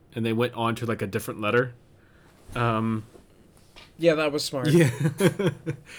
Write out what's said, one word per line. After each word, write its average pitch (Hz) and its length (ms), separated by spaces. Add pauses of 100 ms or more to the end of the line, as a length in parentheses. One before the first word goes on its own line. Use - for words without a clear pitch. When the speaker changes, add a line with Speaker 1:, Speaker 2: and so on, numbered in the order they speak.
(160)
Speaker 1:
And 113 100
they 113 80
went 123 200
on 117 220
to, 120 120
like, 113 160
a 104 40
different 107 340
letter. 127 320 (840)
Um, 110 480 (960)
Speaker 2:
Yeah, 165 180
that 151 160
was 147 120
smart. 147 260
Speaker 1:
Yeah. 156 260
<laughs> 180 540 (500)